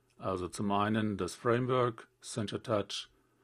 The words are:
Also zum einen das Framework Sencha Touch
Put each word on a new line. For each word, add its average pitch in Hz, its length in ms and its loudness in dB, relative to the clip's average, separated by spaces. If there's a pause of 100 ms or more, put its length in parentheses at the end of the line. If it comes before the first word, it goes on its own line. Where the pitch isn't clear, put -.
(200)
Also 92 280 -2
zum 101 240 -2
einen 104 460 2
das 90 160 -2
Framework 123 720 2 (140)
Sencha 107 380 -4
Touch - 500 -2 (340)